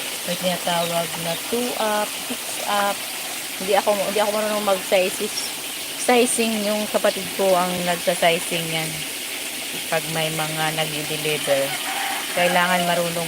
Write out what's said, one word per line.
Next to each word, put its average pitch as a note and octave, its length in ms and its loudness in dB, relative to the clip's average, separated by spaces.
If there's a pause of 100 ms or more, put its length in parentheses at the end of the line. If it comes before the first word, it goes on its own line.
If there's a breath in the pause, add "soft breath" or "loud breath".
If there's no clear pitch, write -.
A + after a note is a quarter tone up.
(240)
May F3 160 -2
tinatawag E3+ 680 0 (200)
na E3 80 -2 (160)
two A#3+ 240 0
up, G#3 320 2
six - 560 -6
up. G3+ 320 2 (640)
Hindi F#3+ 160 2
ako, G#3 160 4
hindi G3+ 320 0
ako G#3 80 2
marunong G#3+ 320 0
mag-sizes. G3 880 2 (480)
Sizing, A#3 640 4
yung G#3+ 240 0
kapatid G3 480 0
ko G3 160 4
ang F3+ 160 4 (160)
nagsa-sizing F3 800 2
yan. D#3+ 240 -4 (1040)
Pag E3 80 2 (160)
may D#3+ 160 0
mga D#3 400 0
nagdi-deliver, D3+ 960 0 (640)
kailangan F3+ 560 4
marunong E3+ 420 0